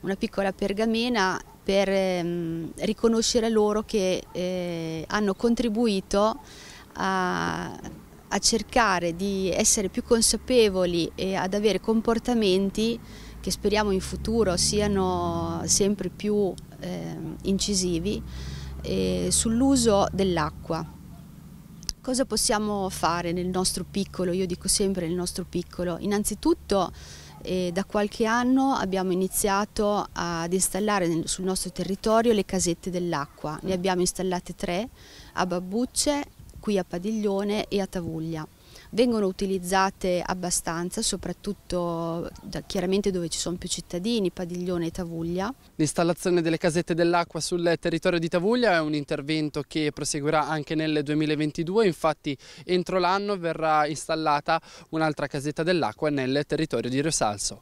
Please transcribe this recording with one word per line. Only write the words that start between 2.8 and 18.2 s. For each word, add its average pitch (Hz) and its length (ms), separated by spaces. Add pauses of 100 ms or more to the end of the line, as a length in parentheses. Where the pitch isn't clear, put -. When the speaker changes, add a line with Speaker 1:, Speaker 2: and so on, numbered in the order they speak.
Speaker 1:
loro 214 340
che, 185 480
eh, 170 760
hanno 202 280
contribuito 220 1040 (540)
a, 180 760 (560)
a 202 120
cercare 196 760
di 190 360
essere 214 380
più 240 140
consapevoli 208 1080
e 190 220
ad 185 180
avere 208 260
comportamenti 220 1200 (400)
che 190 120
speriamo 208 400
in 190 100
futuro 202 560
siano 175 1080
sempre 196 440
più, 208 420 (280)
ehm, 165 640
incisivi, 190 800 (600)